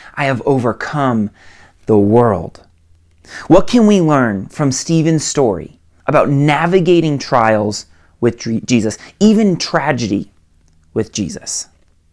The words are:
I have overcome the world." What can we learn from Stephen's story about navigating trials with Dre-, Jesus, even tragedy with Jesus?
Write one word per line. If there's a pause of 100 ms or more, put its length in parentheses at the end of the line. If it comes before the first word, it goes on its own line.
(160)
I
have
overcome (560)
the
world." (840)
What
can
we
learn
from
Stephen's
story (280)
about
navigating
trials (340)
with
Dre-,
Jesus, (220)
even
tragedy (640)
with
Jesus? (460)